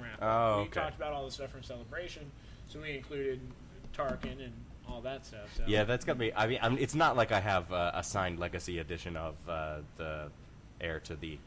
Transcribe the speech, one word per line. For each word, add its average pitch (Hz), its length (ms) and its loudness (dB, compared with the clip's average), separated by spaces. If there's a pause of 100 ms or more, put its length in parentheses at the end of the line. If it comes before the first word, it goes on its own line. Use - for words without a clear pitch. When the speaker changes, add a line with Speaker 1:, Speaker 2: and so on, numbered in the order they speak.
Speaker 1:
wrap-up. 110 200 -8
Speaker 2:
Oh, 110 400 6
Speaker 1:
We - 20 -
Speaker 2:
okay. - 160 -2
Speaker 1:
talked - 160 -2
about 151 160 -4
all 139 120 -2
the 131 60 -6
stuff 135 220 -6
from 131 100 -12
Celebration, 147 720 -10 (360)
so 151 120 -10
we 151 160 -4
included 135 420 -2 (580)
Tarkin 127 480 -2
and 120 80 -8 (360)
all 123 140 -6
that 135 240 -4
stuff. 107 300 -12
So. - 120 4
Speaker 2:
Yeah, 104 160 8
that's 120 200 2
got 143 140 2
me. 113 160 4
I 107 120 6
mean, 120 160 2
I'm, 120 160 6
it's 135 160 2
not 151 220 6
like 113 160 6
I 101 80 6
have, 92 320 2
uh, 87 220 4
a 90 80 0
signed 90 380 0
Legacy 87 380 -2
edition 82 380 -4
of, 80 200 -4 (120)
uh, 78 300 -2 (200)
the 78 320 -6 (500)
Heir 80 200 -2
to - 160 -8
the 76 300 -8